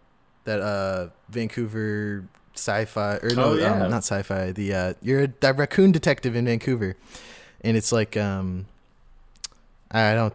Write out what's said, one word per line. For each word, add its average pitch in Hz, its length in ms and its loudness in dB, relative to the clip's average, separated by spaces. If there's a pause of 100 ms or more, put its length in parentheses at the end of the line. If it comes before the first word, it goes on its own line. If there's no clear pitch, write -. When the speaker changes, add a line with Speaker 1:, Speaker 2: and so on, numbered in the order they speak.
(460)
Speaker 1:
that, 107 160 -2
uh, 95 480 -2 (200)
Vancouver 107 960 -4 (300)
sci-fi, 104 640 -2
or 113 180 -2
no, 123 160 2
Speaker 2:
Oh, - 40 2
yeah. 101 300 2
Speaker 1:
um, 95 60 0
not 113 120 -2
sci-fi. 95 480 -4
The, 98 220 -4
uh, 92 280 -2
you're 135 240 0
a, 139 40 -4 (140)
a 135 100 4
raccoon 165 380 6
detective 143 440 2
in 120 100 2
Vancouver, 117 520 0 (640)
and 113 160 2
it's - 140 0
like, 110 260 2
um, 95 480 -2 (1200)
I 110 260 4
don't, 110 200 2